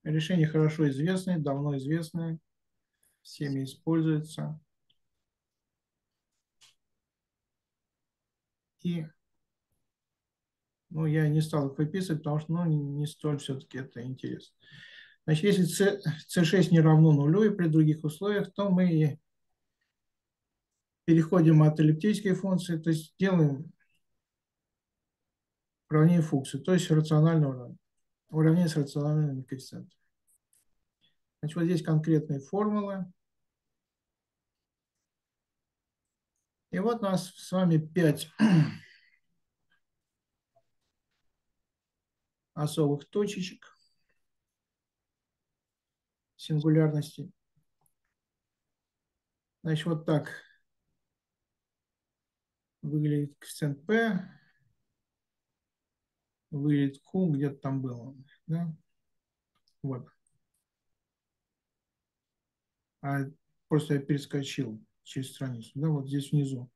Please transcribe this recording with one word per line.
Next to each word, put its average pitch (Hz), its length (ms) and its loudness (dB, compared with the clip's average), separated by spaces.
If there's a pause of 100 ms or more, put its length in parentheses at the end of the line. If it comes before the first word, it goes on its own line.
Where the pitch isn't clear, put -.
Решение 156 440 0
хорошо 156 420 2
известное, 180 500 -2
давно 143 380 -4
известное, 160 600 -6 (880)
всеми 139 400 -8
используется. 156 960 -4 (4000)
И, 170 200 -6 (1900)
ну, 160 160 -4
я 156 200 2
не 151 140 2
стал 143 300 -2
их - 80 -12
выписывать, 156 420 -2
потому 151 180 -4
что, 160 140 -6
ну, 175 120 -2
не 147 420 -2
столь 147 320 -6
всё-таки 131 400 -10
это 123 240 -14
интересно. - 520 -12 (720)
Значит, 156 200 0
если 185 180 4
С, 196 380 2 (260)
С 180 180 2
шесть 170 260 4
не 165 80 8
равно 156 320 8
нулю 151 320 4
и 208 120 2
при 175 120 0
других 156 360 2
условиях, 196 500 -4
то 196 160 -2
мы 165 500 2 (1900)
переходим 165 580 6
от 151 160 4
эллиптической 185 540 2
функции, 180 440 -2
то 160 120 -4
есть 156 300 -4
делаем 160 520 0 (2250)
уравнение 160 340 4
функции, 135 360 -4
то 185 140 0
есть - 180 0
рациональное 156 580 4
уравнение, 127 280 -12 (520)
уравнение 160 400 2
с - 60 -6
рациональными 147 680 -2
коэффициентами. 127 480 -16 (1500)
Значит, 151 160 -6
вот 170 80 0
здесь 170 180 0
конкретные 156 560 0
формулы. 202 640 -4 (3750)
И 180 80 -4
вот 226 220 -2
у - 20 -4
нас 185 320 -2
с - 160 -14
вами 180 260 2
пять 156 520 0 (100)
<clears throat> 214 40 4 (4000)
особых 151 540 -2
точечек - 680 -6 (2500)
сингулярности. 151 920 0 (2250)
Значит, 156 240 -4
вот 160 180 -4
так 151 240 -2 (2500)
выглядит 147 580 -4
коэффициент - 460 -8
P, 214 340 0 (2250)
выглядит 143 520 -2
Q, 185 300 -2
где-то 139 240 -4
там 135 240 -6
было, 123 340 -12 (320)
да? 165 260 -6 (1080)
Вот. 131 260 -8 (3000)
А 139 180 -4 (480)
просто 151 280 0
я 139 40 0
перескочил 135 840 -6 (220)
через 127 300 -10
страницу, 123 420 -12
да, 151 140 -4
вот 139 180 -4
здесь 139 240 -6
внизу. 135 440 -2